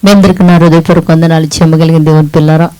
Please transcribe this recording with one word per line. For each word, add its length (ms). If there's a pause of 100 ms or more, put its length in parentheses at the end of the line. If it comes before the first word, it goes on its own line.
మీ 60
అందరికీ 300
నా 140
హృదయపూర్వక 540
వందనాలు. 340
చెమ్మగలిగిన 600
దేవుని 220
పిల్లారా 540